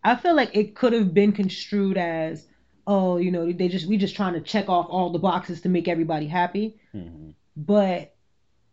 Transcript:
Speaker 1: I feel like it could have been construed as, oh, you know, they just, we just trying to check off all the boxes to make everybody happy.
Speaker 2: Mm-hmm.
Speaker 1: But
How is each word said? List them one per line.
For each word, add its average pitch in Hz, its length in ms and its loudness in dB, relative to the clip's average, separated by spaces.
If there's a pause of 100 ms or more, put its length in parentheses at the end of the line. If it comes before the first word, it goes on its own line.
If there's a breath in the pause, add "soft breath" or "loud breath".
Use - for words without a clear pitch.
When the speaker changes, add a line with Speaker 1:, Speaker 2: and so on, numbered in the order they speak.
Speaker 1:
I 233 120 4
feel 339 200 2
like 247 200 2
it 208 200 0
could 233 180 2
have 208 180 2
been 202 200 4
construed 196 680 -2
as, 160 500 -4 (380)
oh, 185 320 2
you 175 140 0
know, 170 200 -2
they 180 160 0
just, 175 200 -2
we 214 100 2
just 190 180 0
trying 185 180 -2
to 160 80 -4
check 202 280 -2
off 175 220 2
all 180 200 0
the 175 80 -2
boxes 180 420 -2
to - 80 -2
make 180 180 2
everybody 160 400 -2
happy. 185 520 -2 (160)
Speaker 2:
Mm-hmm. 80 360 -14 (260)
Speaker 1:
But 190 560 0 (600)